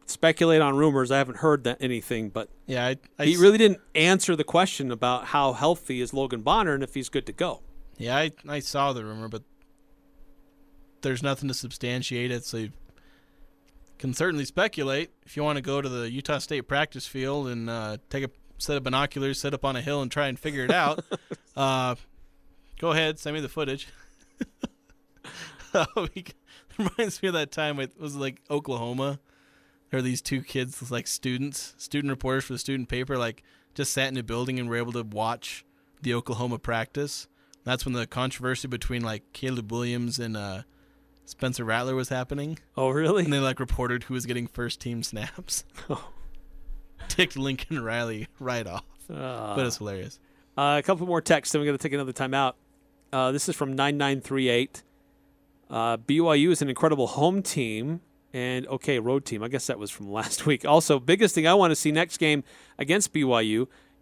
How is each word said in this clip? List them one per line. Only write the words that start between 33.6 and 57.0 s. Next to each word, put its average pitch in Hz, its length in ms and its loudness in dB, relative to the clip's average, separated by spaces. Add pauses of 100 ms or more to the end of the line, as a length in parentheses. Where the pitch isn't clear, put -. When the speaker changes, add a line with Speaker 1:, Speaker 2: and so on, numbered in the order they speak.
Speaker 2:
just 143 180 -2
sat 135 160 2
in 131 80 -6
a 123 80 -4
building 123 340 -2
and 123 120 -4
were 117 80 0
able 120 160 -4
to 120 100 -4
watch 110 640 -4 (360)
the 123 120 0
Oklahoma 120 440 -2
practice. 117 680 -4 (380)
That's 127 180 -2
when 131 100 -2
the 117 140 -2
controversy 127 600 -4
between, 123 340 -4
like, 110 300 -8
Caleb 120 360 -4
Williams 120 480 -2
and, 113 200 -6
uh, 101 240 -8 (640)
Spencer 127 400 -4
Rattler 120 280 0
was 131 140 -2
happening. 143 500 -4 (200)
Speaker 1:
Oh, 131 140 4
really? 165 340 2
Speaker 2:
And 147 80 2
they, 139 60 2
like, 131 200 0
reported 123 440 -2
who 131 100 -8
was 123 120 -4
getting 120 220 -4
first 120 320 -6
team 117 240 -6
snaps. - 640 -8 (120)
<laughs> - 120 -10
Speaker 1:
Oh. - 200 -6 (1000)
Speaker 2:
Ticked - 260 0
Lincoln 135 480 -4
Riley 113 460 -4 (100)
right 123 260 -4
off. 90 200 -10 (280)
Speaker 1:
Uh, 120 440 -8
Speaker 2:
But 131 80 2
it's 117 140 -4
hilarious. 101 400 -10 (380)
Speaker 1:
uh, 143 220 4
a 139 40 0
couple 180 220 2
more 175 140 2
texts, 156 320 2
then 151 80 2
we 147 80 0
gotta 143 100 2
take 139 140 -6
another 135 220 -2
time 131 200 -4
out. 135 220 2 (560)
Uh, 131 220 2
this 143 160 -2
is 156 80 -4
from 135 180 -2
nine 143 220 2
nine 139 240 2
three 131 260 0
eight. 123 340 2 (840)
Uh, 117 300 0
"B 139 240 2
Y 160 140 6
U 156 160 6
is 156 100 2
an 143 80 0
incredible 139 380 4